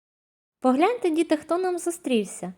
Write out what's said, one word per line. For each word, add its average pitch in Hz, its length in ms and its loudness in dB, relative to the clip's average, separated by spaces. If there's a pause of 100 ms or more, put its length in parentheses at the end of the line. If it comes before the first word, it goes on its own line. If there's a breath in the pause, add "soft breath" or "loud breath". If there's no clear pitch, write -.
(600)
Погляньте, 349 500 2
діти, 320 280 2
хто 320 200 -4
нам 359 220 -2
зустрівся. 220 800 -4